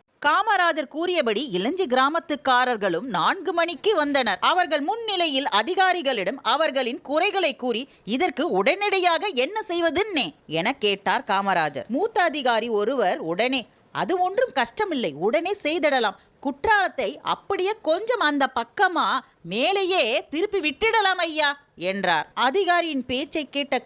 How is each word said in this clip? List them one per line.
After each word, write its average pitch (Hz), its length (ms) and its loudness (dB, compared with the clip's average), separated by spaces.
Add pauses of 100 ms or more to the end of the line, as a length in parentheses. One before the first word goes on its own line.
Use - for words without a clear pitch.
(260)
காமராஜர் 339 600 2
கூறியபடி 302 600 0
இலஞ்சி 247 380 0
கிராமத்துக்காரர்களும் 254 1160 2
நான்கு 262 520 -2
மணிக்கு 339 420 0
வந்தனர். 277 460 2
அவர்கள் 311 400 2
முன்னிலையில் 349 680 -2
அதிகாரிகளிடம் 269 920 0
அவர்களின் 262 600 0
குறைகளை 330 540 0
கூறி, 247 340 -4 (140)
"இதற்கு 254 460 -2
உடனடியாக 349 800 2
என்ன 370 400 -4
செய்வதுன்னே?" 339 680 0 (140)
என 170 260 -2
கேட்டார் 208 540 -2
காமராஜர். 180 600 0
மூத்த 370 360 0
அதிகாரி 247 460 0
ஒருவர் 214 480 0
உடனே, 226 500 -2 (240)
"அது 202 280 -2
ஒன்றும் 392 340 0
கஷ்டமில்லை, 262 600 -2
உடனே 262 400 0 (100)
செய்திடலாம். 277 520 0 (240)
குற்றாலத்தை 302 840 -2
அப்படியே 381 600 -2
கொஞ்சம் 415 380 0
அந்த 294 360 2
பக்கமா 262 640 0 (220)
மேலேயே 320 880 0
திருப்பி 392 300 -2
விட்டுடலாம் 381 580 2
ஐயா" 302 420 0 (160)
என்றார். 180 580 0
அதிகாரியின் 320 720 0
பேச்சை 285 440 -4
கேட்ட 269 360 -2